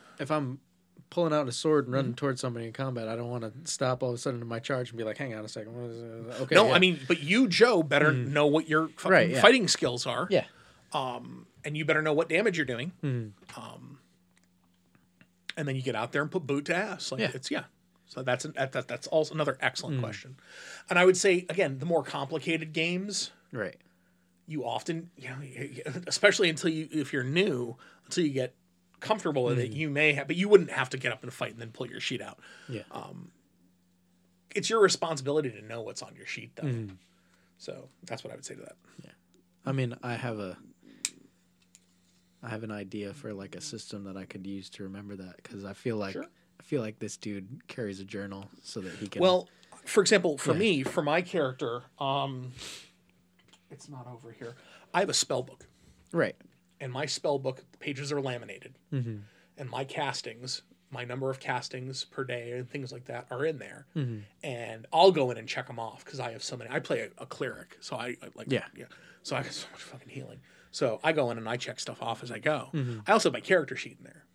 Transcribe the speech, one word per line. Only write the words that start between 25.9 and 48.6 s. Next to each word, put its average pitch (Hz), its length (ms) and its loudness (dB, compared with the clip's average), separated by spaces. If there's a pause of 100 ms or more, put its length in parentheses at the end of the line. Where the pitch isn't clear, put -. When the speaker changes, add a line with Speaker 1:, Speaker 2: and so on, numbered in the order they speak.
Speaker 2:
especially 202 440 6
until 160 200 0
you, 156 220 -2
if 147 220 -2
you're 135 100 0
new, 131 540 0 (280)
until - 200 0
you 143 80 2
get 127 200 -2 (460)
comfortable 165 460 2
with 120 140 2
it, 117 120 -2
Speaker 1:
Mm. 107 40 -8
Speaker 2:
you 151 140 -2
may 147 240 6
have, 139 140 -4
but 165 80 -2
you 185 120 2
wouldn't 190 240 10
have 131 200 0
to 135 60 -6
get 131 140 -2
up 113 120 -8
and 120 100 -10
fight 110 200 -6
and 117 80 -14
then 113 100 -12
pull 120 160 -10
your - 140 -10
sheet 123 200 -4
out. - 180 -14 (300)
Speaker 1:
Yeah. 113 220 -8
Speaker 2:
Um, - 400 -14 (1200)
it's 202 160 -2
your 226 120 6
responsibility 151 680 2
to 107 120 -14
know 113 200 -10
what's 107 220 -10
on - 120 -16
your - 120 -18
sheet, - 280 -12
though. - 120 -10
Speaker 1:
Mm. 110 300 -4 (600)
Speaker 2:
So - 320 -14 (140)
that's 113 200 -8
what - 80 -10
I - 40 -12
would - 100 -16
say - 100 -12
to - 60 -18
that. - 140 -18 (280)
Speaker 1:
Yeah. - 80 -20 (540)
I 131 60 -2
mean, 127 320 0
I 120 120 -4
have 117 240 -4
a, 92 180 -8 (1800)
I 117 80 -12
have 110 140 -8
an 107 80 -8
idea 101 420 -8
for, 110 200 -10
like, 98 220 -12
a 85 60 -12
system 107 420 -10
that 95 140 -10
I 95 80 -10
could 95 200 -12
use 98 260 -8
to - 120 -12
remember 101 320 -12
that, 92 280 -14
'cause 101 200 -12
I 98 100 -10
feel 113 240 -2
like, 98 160 -4
Speaker 2:
Sure. 294 120 -8 (340)
Speaker 1:
I - 40 -20
feel 139 180 -2
like 110 180 -8
this 104 180 -8
dude 101 500 -10
carries 98 320 -8
a 98 60 -12
journal 98 440 -10 (120)